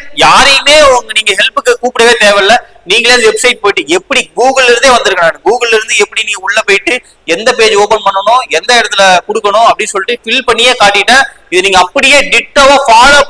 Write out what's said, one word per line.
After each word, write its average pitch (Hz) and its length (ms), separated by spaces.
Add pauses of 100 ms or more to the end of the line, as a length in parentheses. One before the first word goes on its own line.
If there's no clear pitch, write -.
(240)
யாரையுமே 262 500 (220)
உங்க, 226 220
நீங்க 214 200
ஹெல்ப்புக்கு - 340 (120)
கூப்பிடவே 233 280 (120)
தேவையில்ல. 202 320 (340)
நீங்களே 233 260
அந்த 240 140
வெப்சைட் 233 340
போயிட்டு, 196 200 (140)
எப்படி 254 240 (160)
கூகுள்ல 254 360
இருந்தே 240 220
வந்திருக்கேன் 185 320
நான், 156 200
கூகுள்ல 233 300
இருந்து 214 260
எப்படி 220 240
நீ 214 60 (120)
உள்ள 202 220
போயிட்டு 196 260 (420)
எந்த 220 140 (100)
பேஜ் 220 240
ஓபன் 208 220
பண்ணணும், 202 380 (160)
எந்த 196 120 (100)
இடத்துல 208 220 (260)
கொடுக்கணும் 214 400
அப்படின்னு 190 240
சொல்லிட்டு 208 320
ஃபில் 233 240
பண்ணியே 240 240 (100)
காட்டிட்டேன். 202 400 (300)
இது 185 140
நீங்க 190 180
அப்படியே 269 340 (160)
டிட்டோவா 277 420 (120)
ஃபாலோ 247 280 (120)